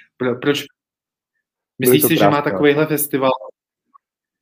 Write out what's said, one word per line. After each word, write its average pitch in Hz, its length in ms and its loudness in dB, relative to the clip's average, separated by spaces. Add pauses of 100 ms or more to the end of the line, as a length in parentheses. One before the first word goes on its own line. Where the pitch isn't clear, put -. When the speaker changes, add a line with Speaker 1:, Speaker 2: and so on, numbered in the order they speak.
(160)
Speaker 1:
pro-, 127 200 -4
proč, 139 220 -2 (1200)
Speaker 2:
Byly 127 120 2
Speaker 1:
myslíš 127 120 4
Speaker 2:
to - 60 2
Speaker 1:
si, 165 80 0
že - 80 2
má 101 60 4
Speaker 2:
krásné. 143 200 0
Speaker 1:
takovýhle 147 360 2
festival, 143 440 -2 (1120)